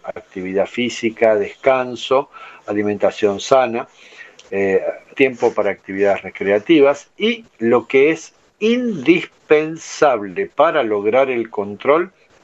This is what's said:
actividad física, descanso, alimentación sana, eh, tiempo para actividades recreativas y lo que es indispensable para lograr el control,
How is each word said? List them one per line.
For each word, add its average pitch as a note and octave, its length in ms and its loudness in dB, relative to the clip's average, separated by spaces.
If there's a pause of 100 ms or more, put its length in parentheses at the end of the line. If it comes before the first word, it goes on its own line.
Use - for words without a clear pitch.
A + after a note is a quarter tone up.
actividad F#2 640 -6
física, A2+ 720 -2
descanso, B2+ 920 -2 (380)
alimentación G#2 720 -2
sana, B2 480 0 (640)
eh, F#2+ 320 0 (320)
tiempo B2 400 2
para G2+ 160 -2
actividades G2 520 -2
recreativas D3 920 2
y A3+ 280 -4 (140)
lo A#2 280 2
que C3+ 240 4
es D#3+ 240 -6 (240)
indispensable D#3 1900 0
para D#3 360 0
lograr A2 480 0
el A#2 200 -6
control, B2+ 640 -2 (320)